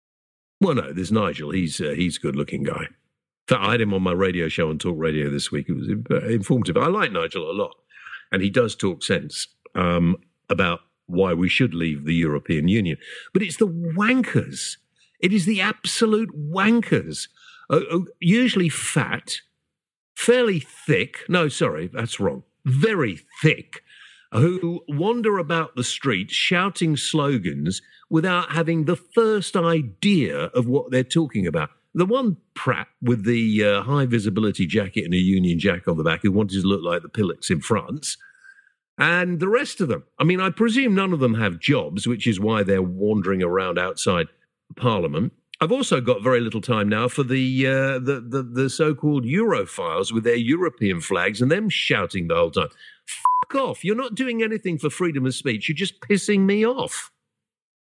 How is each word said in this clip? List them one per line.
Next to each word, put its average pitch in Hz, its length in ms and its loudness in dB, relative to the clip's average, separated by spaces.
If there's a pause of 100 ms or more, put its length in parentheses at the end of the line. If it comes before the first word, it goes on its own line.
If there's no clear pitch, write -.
(600)
Well, 175 160 4
no, 73 160 -2
there's 87 220 -4
Nigel. 80 380 -2
He's, 87 280 -2
uh, 76 160 -2
he's 87 220 -2
a - 20 -12
good-looking 71 440 -4
guy. 80 240 -6 (600)
In 131 60 2
fact, 101 100 -2
I 104 60 2
had 117 100 2
him 104 120 0
on 95 80 0
my 92 100 0
radio 90 380 0
show 82 200 0
on 78 80 -4
Talk 87 200 -4
Radio 76 320 0
this 71 220 -4
week. 73 180 -4
It - 40 0
was 76 140 -6
in-, 110 240 -4
uh, - 60 2 (100)
informative. 107 480 0
I 139 120 2
like 175 260 0
Nigel 82 360 -4
a 87 40 -6
lot, 98 220 -4 (560)
and 95 100 0
he 98 80 0
does 113 260 2
talk 90 280 -4
sense, - 440 -2 (260)
um, 87 440 2 (320)
about 87 320 0 (240)
why 90 280 2
we 87 140 0
should 117 260 2
leave 82 300 -4
the 80 100 -2
European 78 540 0
Union. 92 300 2 (340)
But 190 120 2
it's 170 120 -6
the 220 120 2
wankers. 170 1080 -2 (460)
It 185 100 2
is 196 140 2
the 196 160 0
absolute 214 760 0
wankers, 170 920 0 (400)
uh, 135 100 4 (100)
uh, 170 100 0 (200)
usually 190 480 4
fat, - 680 -4 (760)
fairly 233 460 4
thick. - 600 -2 (100)
No, 170 180 2
sorry, 123 400 -2
that's 113 320 -6
wrong. 85 240 -2 (220)
Very 139 560 2 (200)
thick, - 400 0 (520)
who 170 560 2
wander 208 480 0
about 165 400 -2
the 120 80 -2
streets 107 480 -2
shouting 170 640 0
slogans 95 840 -2 (280)
without 175 420 0
having 160 320 0
the 165 140 0
first 214 580 0
idea 160 840 0 (100)
of 123 200 0
what 127 240 0
they're 127 140 2
talking 127 420 0
about. 78 220 -2 (240)
The 170 120 2
one 226 320 2 (160)
prat - 360 -4 (120)
with 120 240 0
the, 110 380 2
uh, 101 180 4
high 135 240 0
visibility 104 640 0
jacket 95 380 -2
and 85 100 0
a - 20 4
Union 92 400 4
Jack 90 300 0
on 82 100 0
the 80 60 0
back 82 180 0
who 104 100 2
wanted 98 300 0
to 90 60 2
look 98 160 0
like 85 180 -2
the - 80 -16
Pillocks 95 400 -2
in 85 120 0
France, - 560 -4 (840)
and 175 400 2
the 185 100 0
rest 247 320 0
of 175 60 0
them. - 160 -2 (160)
I - 40 0
mean, 180 160 4
I 190 120 0
presume 233 420 2
none 190 200 2
of 160 60 0
them 120 160 4
have 98 240 -2
jobs, 95 460 0
which 117 220 -2
is 101 120 2
why 107 220 2
they're 95 220 2
wandering 95 580 0
around 90 380 0
outside 90 480 0 (480)
Parliament. 95 580 0 (260)
I've 160 120 0
also 247 280 0
got 120 220 0
very 123 180 4
little 113 220 -4
time 107 260 0
now 107 200 2
for 139 160 -2
the, 131 420 0
uh, 135 340 0
the, 127 280 -2
the, 131 160 -4
the 127 260 -2
so-called 151 540 0
Europhiles 107 880 0
with 113 120 -2
their 117 120 2
European 120 640 0
flags 98 400 0
and 139 100 4
them 208 180 0
shouting 98 580 -2
the 82 80 0
whole 85 160 2
time. 82 180 -2 (380)
Fuck 1017 480 -2
off. 262 280 -4
You're 196 120 0
not 240 180 -6
doing 226 300 -2
anything 214 340 -4
for 147 120 -2
freedom 143 360 -2
of 127 80 -2
speech. 113 340 -4
You're 160 80 -2
just 185 240 -6
pissing 202 420 0
me 202 220 2
off. - 480 -4 (720)